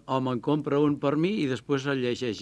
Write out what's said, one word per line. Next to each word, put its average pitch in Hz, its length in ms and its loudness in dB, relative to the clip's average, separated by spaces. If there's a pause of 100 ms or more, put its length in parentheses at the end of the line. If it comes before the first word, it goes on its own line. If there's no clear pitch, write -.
o 131 140 0
me'n 127 180 -2
compra 147 400 0
un 147 220 4
per 143 160 2
mi 170 160 0 (100)
i 143 80 0
després 135 400 -2
el 139 140 0
llegeix 120 380 -2